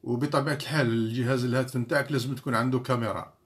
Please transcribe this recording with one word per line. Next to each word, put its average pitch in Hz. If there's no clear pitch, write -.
وبطبيعة 139
الحال 147
الجهاز 117
الهاتف 127
نتاعك 135
لازم 135
تكون 123
عنده 127
كاميرا 117